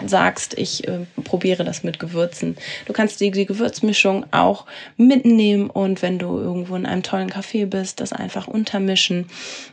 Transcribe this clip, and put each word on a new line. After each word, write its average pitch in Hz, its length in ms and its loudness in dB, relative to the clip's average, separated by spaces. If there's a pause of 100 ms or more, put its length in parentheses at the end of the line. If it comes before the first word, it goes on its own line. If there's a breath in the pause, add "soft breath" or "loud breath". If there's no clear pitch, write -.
sagst, 185 520 0
ich, - 300 -4
äh, 175 180 -6 (180)
probiere 180 400 0
das - 200 -6
mit 170 160 -6
Gewürzen. 170 580 -4 (280 loud breath)
Du - 80 -6
kannst 214 280 0
die, 202 80 4
die 190 160 0
Gewürzmischung 202 840 0
auch 180 340 4 (320 loud breath)
mitnehmen 226 720 6
und 190 320 0
wenn 180 160 0
du 175 220 -4
irgendwo 180 360 -4
in 180 120 -4
einem 180 160 -2
tollen 190 260 -2
Café 196 380 -4
bist, 190 340 -6
das 202 100 -6
einfach - 360 -8
untermischen 190 840 0 (440 loud breath)